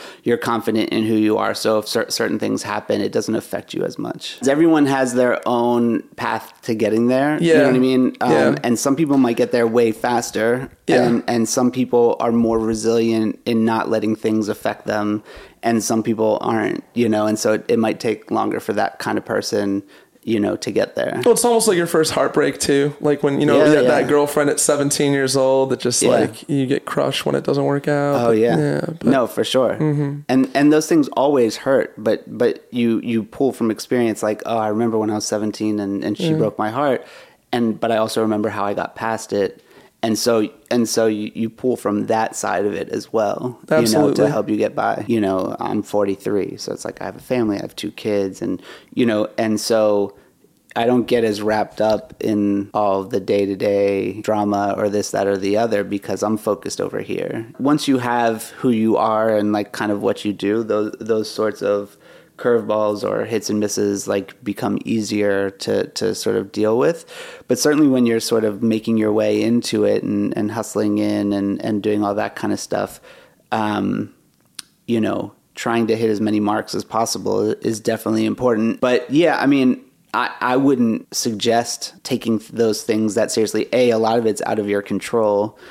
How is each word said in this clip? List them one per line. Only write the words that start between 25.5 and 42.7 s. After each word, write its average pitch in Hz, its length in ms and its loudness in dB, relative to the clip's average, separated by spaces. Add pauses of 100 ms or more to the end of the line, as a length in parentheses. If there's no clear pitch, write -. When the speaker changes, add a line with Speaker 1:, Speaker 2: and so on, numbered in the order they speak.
Speaker 2:
that 123 80 0
just 120 240 0
Speaker 1:
Yeah. 120 80 4
Speaker 2:
like, 120 380 0
you 139 180 0
get 139 180 -2
crushed 139 400 -2
when 139 120 0
it 139 80 -2
doesn't 139 200 0
work 143 220 -2
out. 143 360 0
Speaker 1:
Oh, 120 80 2
Speaker 2:
But, 110 80 4
Speaker 1:
yeah. 117 200 2
Speaker 2:
yeah, 143 280 0
but - 180 -10
Speaker 1:
No, 127 240 2
for 113 160 -2
sure. 127 360 2
Speaker 2:
Mm-hmm. 143 480 -2
Speaker 1:
And, 131 240 2
and 143 200 4
those 156 160 2
things 156 220 4
always 127 480 2
hurt, 135 380 0
but, 110 300 -2
but - 460 -2
you, 117 260 0
you 113 240 -2
pull 123 300 -2
from 113 180 -2
experience, 117 500 -2
like, 107 260 -2
"Oh, 117 120 -2
I 107 100 -2
remember 110 300 0
when 107 120 -2
I 107 40 -2
was 104 120 -4
seventeen 107 520 -2
and, 98 260 -4
and 104 140 -2
she 170 120 0
Speaker 2:
Yeah. 156 80 2
Speaker 1:
broke 110 200 -2
my 107 120 -2
heart. 135 360 -2 (460)
And, 117 260 0
but 117 140 0
I 110 60 2
also 110 240 -2
remember 107 260 0
how 104 160 -4
I 101 100 -2
got - 220 -6
past 113 360 -6
it." 101 300 -2 (420)
And 107 140 0
so, 113 320 2 (180)
and 120 200 0
so 113 180 2
you, 107 260 -2
you 113 160 -4
pull 117 280 -2
from 104 300 -2
that 110 280 0
side 101 320 -2
of 101 80 0